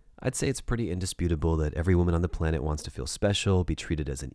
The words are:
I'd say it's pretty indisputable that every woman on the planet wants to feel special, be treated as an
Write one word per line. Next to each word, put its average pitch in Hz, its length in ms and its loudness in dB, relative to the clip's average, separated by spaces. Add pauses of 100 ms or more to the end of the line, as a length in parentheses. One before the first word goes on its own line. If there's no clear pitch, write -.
(220)
I'd 127 140 -2
say - 120 -2
it's 135 120 -2
pretty 117 320 -2
indisputable 85 640 0
that 76 180 0
every 87 220 4
woman 87 180 4
on 82 80 2
the 90 60 2
planet 80 340 0
wants 76 220 -4
to - 60 -10
feel - 160 -8
special, 101 580 2
be 82 100 -2
treated 76 340 -4
as 65 140 -6
an 67 120 -8